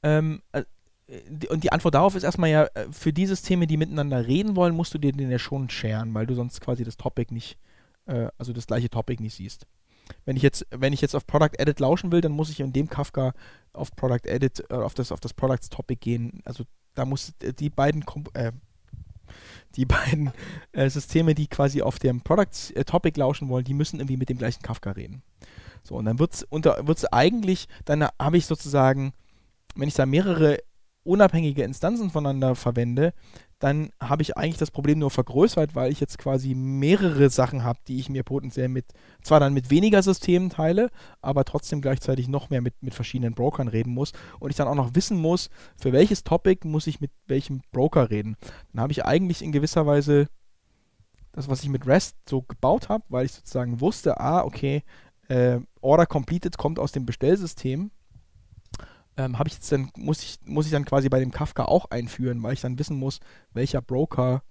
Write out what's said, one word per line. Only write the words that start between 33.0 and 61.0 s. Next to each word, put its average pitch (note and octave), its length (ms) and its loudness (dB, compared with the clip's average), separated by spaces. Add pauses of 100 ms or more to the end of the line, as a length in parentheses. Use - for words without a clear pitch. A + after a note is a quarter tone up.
dann D3 420 -2
habe D3 240 0
ich - 140 -6
eigentlich D#3+ 200 -2
das D#3 140 -2
Problem D3 280 2
nur C#3+ 120 0
vergrößert, D#3 640 2
weil C3 160 0
ich D3+ 80 -4
jetzt - 180 -4
quasi C3+ 380 -2
mehrere C#3 760 4
Sachen B2+ 340 0
habe, A#2+ 240 -2
die B2+ 120 -4
ich C3 100 -8
mir C3+ 140 -4
potenziell C3 460 -4
mit, C3 160 -4 (360)
zwar D#3 180 8
dann C#3 140 4
mit B2+ 160 0
weniger G3 320 6
Systemen F#3 480 2
teile, F3+ 400 2 (320)
aber C#3 240 2
trotzdem D3 360 -4
gleichzeitig C3 460 0
noch C#3 220 -4
mehr B2+ 120 0
mit, B2 200 -4
mit C3 120 -8
verschiedenen A#2+ 420 -4
Brokern C3 320 0
reden A#2 260 -2
muss C3 200 -4 (260)
und C#3 100 -8
ich D3 60 -4
dann C#3+ 120 0
auch C3+ 80 0
noch B2+ 200 0
wissen F#3+ 220 0
muss, E3 320 0 (260)
für - 160 -2
welches F3+ 320 4
Topic F#3 440 2
muss D#3 200 -2
ich D3+ 140 -6
mit C#3+ 100 -6 (160)
welchem C3+ 340 -4 (100)
Broker B2+ 380 4
reden. G#2+ 260 -2 (380)
Dann A2 80 -2
habe C#3+ 120 0
ich C3+ 120 -4
eigentlich F3 380 2
in D#3+ 80 -6
gewisser D3+ 340 0
Weise D3 420 4 (1040)
das, C#3 160 -10
was C3+ 160 -2
ich C#3+ 60 -4
mit C3 160 -4
rest C#3+ 320 4 (100)
so C3 140 -2
gebaut - 480 0
habe, A3 200 -2
weil B2+ 160 0
ich C#3 60 -4
sozusagen B2 480 -6
wusste, D#3+ 400 0
ah, D#3+ 240 2
okay, C#3+ 400 -4 (460)
äh, B2 300 4 (220)
Order D#3+ 260 6
Completed E3+ 500 -4
kommt D#3+ 220 -2
aus D3 120 -2
dem C3 140 -4
Bestellsystem, D3+ 840 -2 (1300)
ähm, B2 120 -4
hab C#3+ 100 0
ich - 60 -8
jetzt - 180 -8
dann, C3+ 240 -2
muss - 280 -4
ich, - 220 -16
muss D3+ 200 -2
ich D3+ 60 -4
dann C#3+ 140 0
quasi C3+ 240 2